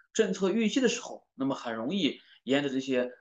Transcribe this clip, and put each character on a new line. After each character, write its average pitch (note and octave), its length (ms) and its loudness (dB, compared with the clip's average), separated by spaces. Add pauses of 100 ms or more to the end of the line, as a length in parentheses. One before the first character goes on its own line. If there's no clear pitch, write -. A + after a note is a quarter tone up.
(140)
政 G#3 180 2
策 F#3+ 180 0
预 G#3+ 200 2
期 C#4 100 0
的 B3+ 80 6
时 - 140 -2
候， - 340 -14
那 B2+ 100 -2
么 C3+ 80 0
很 A#2 220 -6
容 A#2 180 -4
易 D#3+ 240 0 (260)
沿 C#3 200 2
着 C#3+ 60 -2
这 C3 100 -2
些 B2+ 420 0